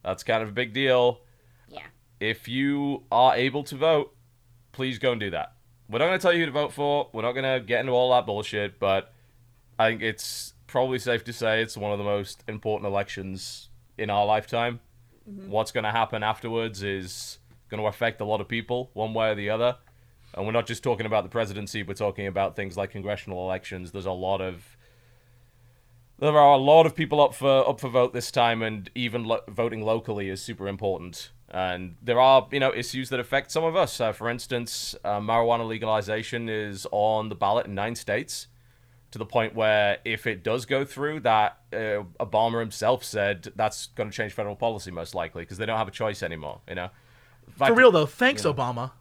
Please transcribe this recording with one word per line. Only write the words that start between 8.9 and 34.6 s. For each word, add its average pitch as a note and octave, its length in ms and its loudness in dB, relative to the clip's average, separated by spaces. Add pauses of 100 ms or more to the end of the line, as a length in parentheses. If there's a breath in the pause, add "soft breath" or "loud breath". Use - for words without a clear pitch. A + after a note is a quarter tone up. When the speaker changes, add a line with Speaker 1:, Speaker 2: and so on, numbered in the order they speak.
Speaker 1:
I A2 100 4
think A2+ 140 -2
it's - 500 -8 (140)
probably C3 340 0
safe A#2 240 -2
to A#2+ 80 -12
say A2 280 0
it's A2+ 160 -4
one G#2 140 -4
of G2+ 80 -2
the G2+ 60 -6
most G2+ 420 -4
important G#2+ 400 -4
elections G2 840 -8 (280)
in G#2+ 100 -4
our G#2 160 2
lifetime. A#2 540 0 (500)
Speaker 2:
Mm-hmm. G3 220 -16
Speaker 1:
What's A2 220 -2
gonna A2 180 -2
happen A2+ 320 0
afterwards A2 640 -4
is F#2+ 560 -8 (280)
gonna G#2+ 180 -6
affect A2+ 340 -2
a A2 40 -4
lot G#2 160 -2
of G2 60 -6
people, B2 460 -4
one A2 200 -4
way A2 180 2
or G#2+ 40 0
the G2+ 160 -4
other. A#2+ 280 0 (540)
And F#2+ 140 -6
we're A2 60 -2
not A2+ 160 0
just A#2+ 160 -8
talking G#2+ 220 0
about G#2+ 180 0
the F#2 40 -12
presidency, G#2 540 -4
we're F#2+ 120 -8
talking G2+ 340 -4
about G2 260 -2
things F#2+ 220 -6
like G2 160 -4
congressional G2 500 -8
elections. F#2 480 -6
There's F#2 160 -10
a F#2+ 60 -2
lot F#2 280 -2
of, F#2 360 -10 (1400)
there D3+ 180 4
are C#3+ 160 10
a - 20 8
lot D3+ 300 8
of D3+ 80 -2
people D3+ 260 0
up C#3 140 6
for, C3+ 340 4
up B2 120 -2
for C3+ 80 -6
vote B2 240 4
this A#2+ 180 -6
time, A#2 320 2
and G#2+ 320 -6
even A#2+ 300 -4
lo-, A2 240 -2
voting A2+ 340 -2
locally A2 460 -2
is F#2+ 120 -6
super G2 280 -8
important. F#2+ 640 -6 (180)
And F2+ 520 -4
there A#2+ 200 2
are, C3 320 8
you C#3 80 -2
know, C3+ 120 4
issues B2 360 -6
that C3 100 -2
affect C3+ 320 -2
some D#3+ 140 0
of E3 100 0
us. E3 260 0
Uh, A2+ 120 0
for A#2 180 -4
instance, A#2+ 640 -6 (100)